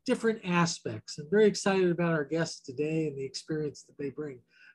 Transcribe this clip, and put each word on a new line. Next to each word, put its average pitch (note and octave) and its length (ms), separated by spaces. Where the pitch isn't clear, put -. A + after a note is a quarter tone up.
different A3+ 400
aspects. E3+ 720
I'm D3 140
very G#3+ 160
excited F#3+ 440
about E3+ 220
our D3+ 140
guests D#3+ 340
today D3+ 460
and C#3 100
the C3+ 80
experience D3+ 600
that - 120
they C#3+ 140
bring. C#3 300